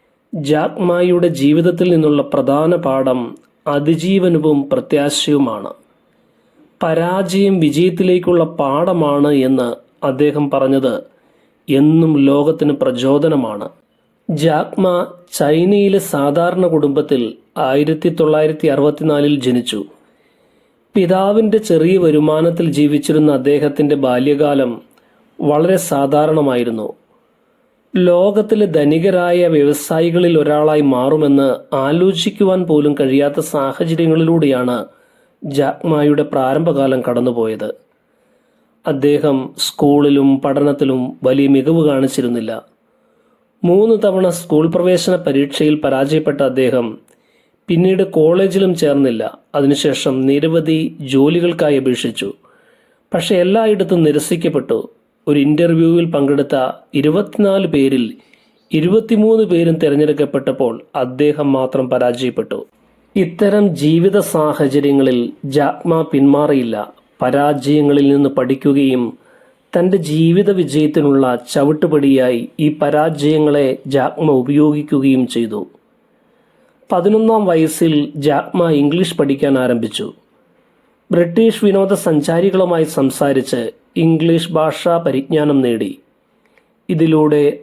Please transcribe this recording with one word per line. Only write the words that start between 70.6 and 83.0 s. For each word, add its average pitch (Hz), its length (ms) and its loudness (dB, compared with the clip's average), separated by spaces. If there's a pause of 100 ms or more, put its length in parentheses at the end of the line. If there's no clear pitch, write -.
ചവിട്ടുപടിയായി 139 1000 0 (100)
ഈ 147 220 0
പരാജയങ്ങളെ 147 960 0 (100)
ജാക്ക് 135 340 -2
മാ 156 120 2
ഉപയോഗിക്കുകയും 139 960 0
ചെയ്തു. 107 400 -6 (1200)
പതിനൊന്നാം 214 540 2
വയസ്സിൽ 160 720 0
ജാക്ക് 143 420 -2
മാ 170 120 2
ഇംഗ്ലീഷ് 156 480 0
പഠിക്കാൻ 139 420 0
ആരംഭിച്ചു. 120 540 -4 (960)
ബ്രിട്ടീഷ് 175 540 0
വിനോദസഞ്ചാരികളുമായി 180 1160 0
സംസാരിച്ച് 135 880 -2 (260)